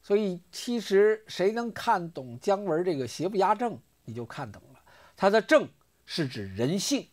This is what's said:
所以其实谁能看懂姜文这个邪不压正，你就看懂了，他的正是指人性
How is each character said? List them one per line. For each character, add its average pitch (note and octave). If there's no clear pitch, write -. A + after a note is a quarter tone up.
所 G3+
以 F#3+
其 A#3+
实 G#3
谁 F#3+
能 A#3
看 F3+
懂 B2
姜 G3+
文 F3
这 F3+
个 B2+
邪 D3+
不 G3+
压 G3
正， G3+
你 A#2
就 A#2
看 A#2
懂 F2
了， -
他 G3
的 A3
正 B3
是 D3+
指 G2
人 C3+
性 A3+